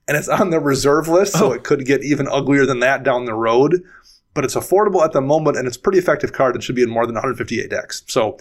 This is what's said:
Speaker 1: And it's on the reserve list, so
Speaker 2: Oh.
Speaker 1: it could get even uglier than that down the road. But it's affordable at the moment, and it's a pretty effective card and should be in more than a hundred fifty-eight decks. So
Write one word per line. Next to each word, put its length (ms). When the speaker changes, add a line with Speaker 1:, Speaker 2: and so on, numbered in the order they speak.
Speaker 1:
And 120
it's 100
on 220
the 100
reserve 480
list, 240
so 160
Speaker 2:
Oh. 40
Speaker 1:
it 120
could 220
get 180
even 240
uglier 380
than 140
that 220
down 220
the 100
road. 480
But 100
it's 100
affordable 480
at 100
the 100
moment, 340
and 100
it's 120
a 20
pretty 180
effective 360
card 200
and 100
should 100
be 80
in 80
more 160
than 100
a 60
hundred 160
fifty-eight 320
decks. 360
So 340